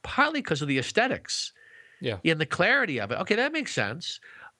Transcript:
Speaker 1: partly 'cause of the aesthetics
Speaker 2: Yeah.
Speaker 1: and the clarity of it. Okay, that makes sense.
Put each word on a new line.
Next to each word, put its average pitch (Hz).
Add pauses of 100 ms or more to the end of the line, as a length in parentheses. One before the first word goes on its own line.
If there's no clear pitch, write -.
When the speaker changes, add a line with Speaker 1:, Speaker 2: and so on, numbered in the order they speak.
Speaker 1:
partly 294
'cause 151
of 147
the 135
aesthetics - (480)
Speaker 2:
Yeah. 110
Speaker 1:
and 160
the 151
clarity 208
of 101
it. 110
Okay, 190
that 269
makes 311
sense. 120 (400)